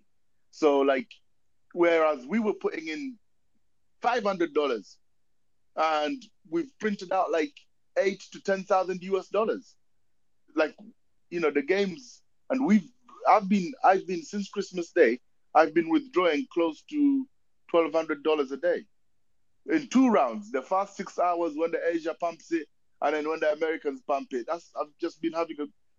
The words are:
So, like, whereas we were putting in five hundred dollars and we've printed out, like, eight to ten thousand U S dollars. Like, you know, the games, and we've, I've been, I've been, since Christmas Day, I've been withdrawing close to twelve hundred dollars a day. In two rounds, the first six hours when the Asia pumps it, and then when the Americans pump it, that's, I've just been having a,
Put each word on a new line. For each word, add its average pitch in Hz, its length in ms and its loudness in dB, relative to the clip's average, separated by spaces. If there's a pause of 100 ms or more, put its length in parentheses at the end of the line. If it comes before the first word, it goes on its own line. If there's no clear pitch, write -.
(500)
So, 143 300 2
like, 135 280 2 (640)
whereas 160 540 2
we 185 120 -2
were 214 140 0
putting - 360 -6
in 143 280 -8 (880)
five 240 200 0
hundred 175 320 -2
dollars 135 440 -2 (800)
and 151 460 -2 (280)
we've 160 280 -6
printed 202 320 -4
out, 175 220 0
like, 160 220 -2 (440)
eight 196 240 0 (100)
to 165 100 -14
ten 190 220 -2
thousand 185 380 0
U 190 160 -2
S 180 100 -10
dollars. 190 460 -4 (800)
Like, - 220 0 (540)
you 170 100 -6
know, 156 100 2
the 143 120 0
games, 170 600 -4 (280)
and 131 160 -2
we've, 190 200 4 (400)
I've 190 220 4
been, 180 240 0 (100)
I've 185 240 4
been, 175 160 -6
since 202 280 -8
Christmas 180 400 -8
Day, 127 300 4 (340)
I've 156 180 6
been 165 160 0
withdrawing 151 640 0
close 165 380 -2
to 139 360 2 (440)
twelve 160 240 2
hundred 156 280 -2
dollars 151 300 0
a 139 40 -6
day. 147 280 -2 (880)
In 277 160 0
two 254 220 4
rounds, 117 420 0
the 131 100 -2
first 196 340 -4
six 185 220 -10
hours 170 380 0
when 165 140 -2
the 165 100 -4 (120)
Asia 160 280 -4
pumps 165 320 -8
it, 165 160 -4 (360)
and 147 100 0
then 151 140 -2
when 160 100 -4
the 156 140 0
Americans 156 560 -4
pump 139 240 -4
it, 120 160 -4
that's, 165 320 -8
I've 151 80 -8 (120)
just 165 220 -8
been 165 120 -2
having 160 260 -4
a, 147 60 -6 (320)